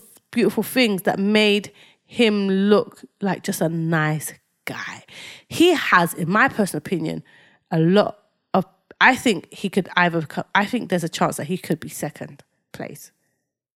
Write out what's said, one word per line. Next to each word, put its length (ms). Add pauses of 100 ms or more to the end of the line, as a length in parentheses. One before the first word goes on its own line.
(320)
beautiful 320
things 400
that 140
made 540 (340)
him 440
look 540 (180)
like 220
just 180
a 80
nice 640 (320)
guy. 380 (440)
He 280
has, 380
in 160
my 200
personal 300
opinion, 440 (480)
a 80
lot 380 (360)
of, 120 (340)
I 160
think 380
he 160
could 260
either 280
co-, 200 (100)
I 120
think 240
there's 160
a 40
chance 280
that 80
he 120
could 220
be 80
second 560 (280)
place. 400 (640)